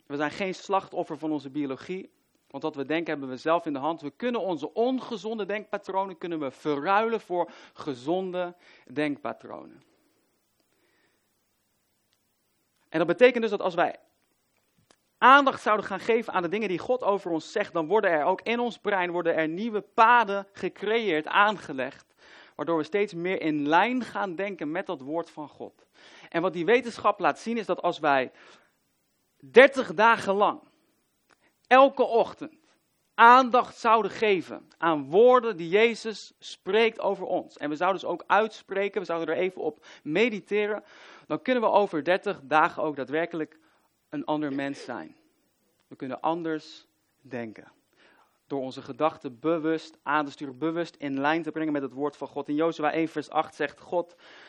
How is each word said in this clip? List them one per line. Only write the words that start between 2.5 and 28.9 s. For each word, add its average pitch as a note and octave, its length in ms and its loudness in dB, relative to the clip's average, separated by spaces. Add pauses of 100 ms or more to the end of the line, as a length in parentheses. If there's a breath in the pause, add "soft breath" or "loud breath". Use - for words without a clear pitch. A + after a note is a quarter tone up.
wat D#3 140 -6
we C#3 80 -6
denken D#3+ 260 -2
hebben C#3 180 -6
we B2+ 80 -10
zelf E3 300 0
in D#3+ 60 -4
de C3+ 60 -6
hand. D#3 220 -4
We C#3+ 160 -10
kunnen A#3+ 240 -4
onze E3 320 -6
ongezonde A3+ 720 -4
denkpatronen G3 720 -6
kunnen E3+ 200 -6
we C#3 120 -4
verruilen G3 680 0
voor F3 300 -4 (220 loud breath)
gezonde F3 800 -6 (380 soft breath)
denkpatronen." C3 880 -8 (3000)
En D#3+ 100 -4
dat E3+ 80 0
betekent A#3+ 360 4
dus A3 80 -2
dat G3+ 120 -4
als F3 120 -2
wij E3+ 220 0 (1300)
aandacht C4+ 380 6
zouden G#3+ 240 0
gaan F#3+ 140 -8
geven A#3 320 0
aan F#3 100 0
de E3+ 60 -2
dingen G#3 200 -2
die F3 100 -2
God - 240 -4
over F#3+ 280 0
ons D#3+ 220 -4
zegt, G#3 200 -2
dan E3 140 -2
worden E3+ 240 2
er D3+ 140 2
ook F#3 160 0
in A#3 200 -2
ons A#3+ 180 -4
brein, G3 320 -2
worden E3+ 260 0
er D#3 120 2
nieuwe G#3 320 -4
paden A3 720 4
gecreëerd, G3 760 -2
aangelegd, D#3 880 -2 (400 loud breath)
waardoor E3 220 -2
we D#3 60 0
steeds G3+ 320 -2
meer F3 260 -4
in D3+ 280 -2
lijn A3 340 2
gaan G3+ 320 -6
denken F3 360 -8
met F#3 160 -6
dat E3 140 -8
woord D#3 300 -8
van D3 180 -14
God. - 380 -18 (420 loud breath)
En E3 140 -2
wat F#3 100 0
die E3+ 120 -4
wetenschap A3+ 540 2
laat D3+ 200 2
zien A3+ 180 -6
is G#3 100 -6
dat F3+ 160 -2
als F3 160 -2
wij C#3 340 2 (1040 soft breath)